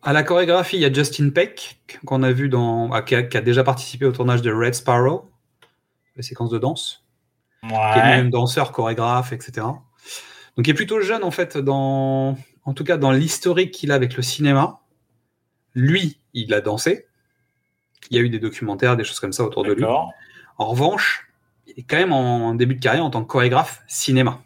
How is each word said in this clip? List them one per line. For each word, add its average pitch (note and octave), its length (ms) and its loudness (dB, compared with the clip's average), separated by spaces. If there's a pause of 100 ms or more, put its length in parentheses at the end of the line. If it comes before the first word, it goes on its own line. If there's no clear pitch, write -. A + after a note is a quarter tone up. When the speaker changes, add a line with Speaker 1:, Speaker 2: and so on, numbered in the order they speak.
Speaker 1:
À C#3+ 120 0
la D3+ 100 4
chorégraphie, F3 540 2
il E3+ 40 2
y D3 40 4
a C3+ 80 4
Justin C#3+ 380 0
Peck, - 480 -2 (260)
qu'on C3 180 -2
a C3 80 4
vu C3 160 0
dans, A#2 460 0
ah, A2+ 80 0
qui - 140 0
a, B2 80 2
qui B2 120 -6
a A2+ 60 2
déjà B2 240 2
participé C3 400 -4
au B2+ 80 2
tournage B2 280 0
de A#2 120 0
Red A#2 220 0
Sparrow, B2+ 540 0 (880)
les B2 80 -12
séquences A#2 280 -6
de A#2 60 -4
danse, - 460 -4 (600)
Speaker 2:
Ouais. A2+ 60 -12
Speaker 1:
qui A2 300 4
est A2 40 6
lui-même B2 260 4
danseur, B2 420 0
chorégraphe, A#2+ 640 -2
et A#2 80 -10
cetera. A#2+ 380 -8 (760)
Donc, A#2+ 120 0
il - 20 2
est D3+ 40 4
plutôt G#3+ 280 0
jeune, G#3 240 -2
en E3+ 60 -2
fait, E3+ 260 -4
dans, C3+ 800 0 (300)
en C#3 80 -4
tout - 80 -8
cas E3 140 0
dans C#3 140 4
l'historique E3+ 600 2
qu'il C#3+ 200 -4
a C#3+ 40 4
avec B2 200 0
le B2+ 60 -4
cinéma, C#3 600 2 (920)
lui, D#3 460 0 (160)
il A2 180 -4
a G#2 80 2
dansé. A2+ 460 -2 (1040)
Il A#2+ 60 0
y - 20 4
a A#2+ 40 2
eu A#2+ 60 0
des A2+ 100 -4
documentaires, A2 560 -2
des A2+ 80 -4
choses - 160 -8
comme G2 140 -6
ça B2 100 -2
autour G#2+ 200 -4
de G#2 100 0
lui. G2 80 -2
Speaker 2:
D'accord. B2+ 300 -2 (480)
Speaker 1:
En G#2+ 80 -2
revanche, C#3+ 640 -2 (360)
il - 140 -20
est B2 40 -16
quand D3+ 140 -2
même F3+ 160 2
en A#2+ 420 0
début B2 200 2
de B2 60 -12
carrière C3 220 2
en D3+ 60 -2
tant B2 140 -4
que - 40 -10
chorégraphe B2+ 600 0
cinéma. C3 580 0